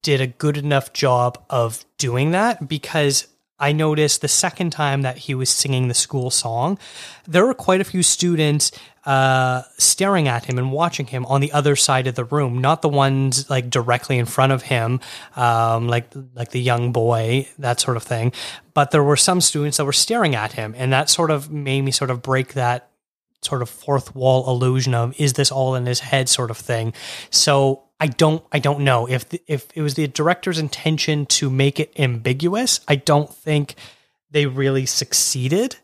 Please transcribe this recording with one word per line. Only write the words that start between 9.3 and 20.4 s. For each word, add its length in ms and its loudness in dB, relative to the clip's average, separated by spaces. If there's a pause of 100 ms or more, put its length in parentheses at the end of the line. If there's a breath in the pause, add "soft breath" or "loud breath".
staring 480 2
at 200 -2
him 120 -2
and 140 -2
watching 340 -2
him 200 -6
on 140 2
the 120 0
other 240 4
side 320 2
of 80 -4
the 80 -4
room, 360 -2
not 220 2
the 60 2
ones, 600 2
like, 220 -2
directly 480 0
in 80 0
front 240 2
of 120 0
him, 360 0 (380 loud breath)
um, 500 2
like, 220 -2 (260)
like 160 -10
the 100 -4
young 300 0
boy, 560 2 (120)
that 200 -2
sort 180 -2
of 60 -6
thing. 300 -2 (420 loud breath)
But 160 2
there 140 4
were 120 4
some 240 2
students 360 -2
that 80 -2
were 80 -4
staring 420 0
at 200 -4